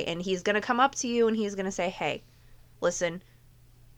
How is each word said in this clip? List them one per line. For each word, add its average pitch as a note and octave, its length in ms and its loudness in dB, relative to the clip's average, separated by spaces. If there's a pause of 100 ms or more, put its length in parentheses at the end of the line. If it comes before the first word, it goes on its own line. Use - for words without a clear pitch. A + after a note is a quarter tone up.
and E3+ 120 -4
he's F#3 220 -2
gonna G#3 180 2
come A#3 200 0
up C4+ 160 4
to - 120 -4
you A#3 200 4
and A3 80 2
he's G3+ 180 -2
gonna G3 180 -4
say, F3+ 160 -2
"Hey, E3 340 -4 (580)
listen, F3 420 0 (760)